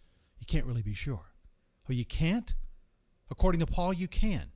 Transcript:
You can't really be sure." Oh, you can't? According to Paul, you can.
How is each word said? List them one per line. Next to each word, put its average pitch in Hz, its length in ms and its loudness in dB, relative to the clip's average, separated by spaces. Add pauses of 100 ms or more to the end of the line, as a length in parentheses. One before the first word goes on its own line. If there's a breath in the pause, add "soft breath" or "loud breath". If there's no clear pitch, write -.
(380 soft breath)
You - 80 -14
can't - 200 2
really 120 160 -2
be 104 120 -4
sure." - 400 -6 (540)
Oh, 135 40 -2
you 120 120 -2
can't? 185 500 0 (760)
According 175 300 4
to 160 60 2
Paul, 180 260 0
you 180 160 -2
can. - 480 0